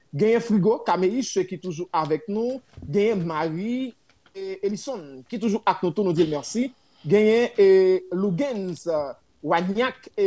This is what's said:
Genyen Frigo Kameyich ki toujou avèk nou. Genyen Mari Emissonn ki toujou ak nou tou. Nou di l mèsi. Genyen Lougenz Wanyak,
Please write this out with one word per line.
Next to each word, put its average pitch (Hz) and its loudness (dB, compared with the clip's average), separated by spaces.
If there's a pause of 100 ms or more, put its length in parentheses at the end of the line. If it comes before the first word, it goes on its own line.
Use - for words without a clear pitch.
(180)
Genyen 226 4
Frigo 214 2
Kameyich 190 0 (140)
ki 180 -10
toujou 175 -8
avèk 156 -2
nou. 240 -4 (240)
Genyen 202 0
Mari 180 -4 (720)
Emissonn 180 -8
ki 240 -6
toujou 220 0
ak 185 0
nou 170 -2
tou. 202 0
Nou 160 0
di 170 4
l 156 -2
mèsi. 220 -4 (340)
Genyen 196 4 (140)
Lougenz 190 -2 (580)
Wanyak, 185 -2 (180)